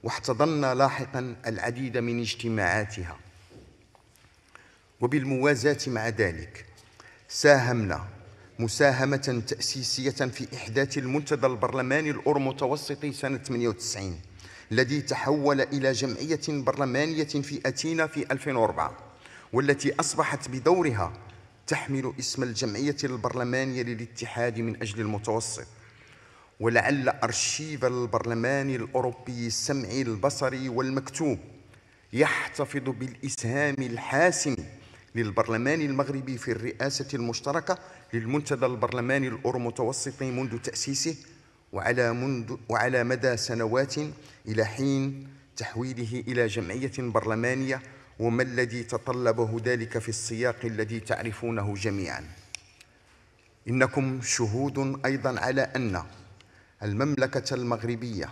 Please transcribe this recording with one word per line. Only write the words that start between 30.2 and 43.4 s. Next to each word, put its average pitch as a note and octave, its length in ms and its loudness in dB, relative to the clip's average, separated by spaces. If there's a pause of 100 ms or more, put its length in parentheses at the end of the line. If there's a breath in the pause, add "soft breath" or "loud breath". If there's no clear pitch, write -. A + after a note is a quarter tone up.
والمكتوب C3 680 -2 (720 soft breath)
يحتفظ C3+ 760 0
بالإسهام C3 880 -2
الحاسم C3+ 800 2 (580 loud breath)
للبرلمان A#2 640 2
المغربي C3+ 580 -2
في A#2+ 140 -4
الرئاسة B2 600 -2
المشتركة C#3 640 -2 (340 loud breath)
للمنتدى B2+ 540 0
البرلماني B2 640 0
الأورو B2 300 -2
متوسطي B2+ 720 -2
منذ B2 280 -4
تأسيسه، C#3 580 -4 (560 loud breath)
وعلى A#2+ 400 2
منذ، B2 440 -2 (120)
وعلى A#2+ 360 4
مدى B2 320 2
سنوات A#2 580 2 (540 loud breath)